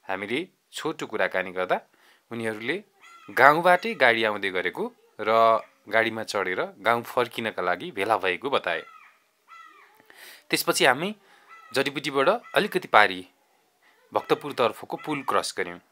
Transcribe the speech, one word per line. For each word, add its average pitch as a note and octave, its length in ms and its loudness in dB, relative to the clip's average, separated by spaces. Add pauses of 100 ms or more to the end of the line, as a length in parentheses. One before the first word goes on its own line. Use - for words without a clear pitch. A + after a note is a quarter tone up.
हामीले G2+ 340 -6 (320)
छोटो D#3 340 -8
कुराकानी F#2+ 460 -4
गर्दा F#2 260 -2 (540)
उनीहरूले A2+ 460 -6 (520)
गाउँबाटै E3+ 640 6
गाडी A#2 300 4
आउँदै G#2 260 -2
गरेको F2+ 340 -4 (360)
र A2+ 400 4 (300)
गाडीमा A2+ 340 0
चढेर F#2+ 380 -4 (180)
गाउँ A#2 240 2
फर्किनका A#2 580 -4
लागि F2+ 300 -4
भेला G#2 260 0
भएको F#2 320 -2
बताए। F2+ 320 -2 (1700)
त्यसपछि D#3+ 380 0
हामी C#3+ 240 2 (640)
जडीबुटीबाट C#3 560 0 (260)
अलिकति F#3 320 0
पारी G2 320 6 (920)
भक्तपुरतर्फको B2+ 840 -2
पुल D3 300 -8
क्रस G2+ 300 -2
गर्यौँ। F2 220 -8 (120)